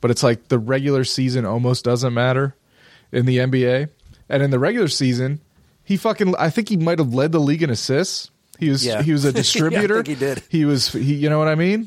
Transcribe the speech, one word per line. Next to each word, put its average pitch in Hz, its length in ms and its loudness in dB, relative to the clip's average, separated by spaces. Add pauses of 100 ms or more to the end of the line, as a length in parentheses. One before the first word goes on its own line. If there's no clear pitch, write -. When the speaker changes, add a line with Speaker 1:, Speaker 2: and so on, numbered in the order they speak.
Speaker 1:
but 120 80 0
it's 120 140 0
like 120 240 0
the 127 100 2
regular 135 460 -2
season 127 420 -2
almost 120 400 -2
doesn't 123 300 0
matter 127 400 0 (560)
in 123 160 0
the 127 120 2
N 131 120 0
B 127 160 2
A. 135 200 0 (420)
And 139 120 2
in 143 80 2
the 131 80 2
regular 185 300 2
season, 131 540 -2 (460)
he 196 100 0
fucking, 202 420 0
I 160 100 2
think 208 200 -2
he 208 80 2
might 165 200 2
have 131 160 0
led 143 180 0
the 165 80 0
league 151 220 0
in 156 80 0
assists. 135 600 -4 (260)
He 156 140 0
was, 135 120 0
Speaker 2:
Yeah. 117 200 -2
Speaker 1:
he 160 80 0
was 143 140 2
Speaker 2:
<laughs> - 0 -
Speaker 1:
a - 20 4
Speaker 2:
Yeah, 131 60 0
I - 0 -
Speaker 1:
distributor. 160 680 0
Speaker 2:
think 175 60 -6
he 147 80 -4
did. 135 340 -4
Speaker 1:
He 156 160 2
was, 143 260 0
he, 139 220 -2
you 147 160 0
know 151 80 2
what 156 100 2
I 156 60 0
mean? 196 340 0